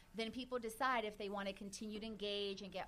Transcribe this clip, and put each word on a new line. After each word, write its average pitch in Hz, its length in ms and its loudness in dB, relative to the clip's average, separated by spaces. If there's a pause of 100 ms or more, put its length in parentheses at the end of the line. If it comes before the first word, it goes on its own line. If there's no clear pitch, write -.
(140)
then 220 160 0
people 247 300 -2
decide 233 440 4
if 208 140 -2
they 202 120 0
wanna 196 220 0
continue 208 480 -4
to 214 60 -4
engage 202 560 0
and 190 100 -6
get 180 160 -2